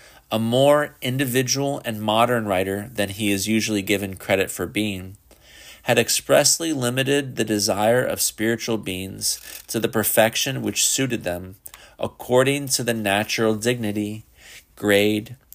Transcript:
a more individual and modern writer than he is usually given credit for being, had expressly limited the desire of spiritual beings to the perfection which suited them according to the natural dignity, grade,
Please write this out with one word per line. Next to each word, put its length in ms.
a 80
more 600
individual 840
and 180
modern 440
writer 480
than 160
he 220
is 160
usually 340
given 340
credit 340
for 160
being, 520
had 140
expressly 760
limited 640
the 80
desire 600
of 180
spiritual 560
beings 600
to 140
the 80
perfection 760
which 240
suited 380
them 320
according 720
to 160
the 100
natural 600
dignity, 680
grade, 600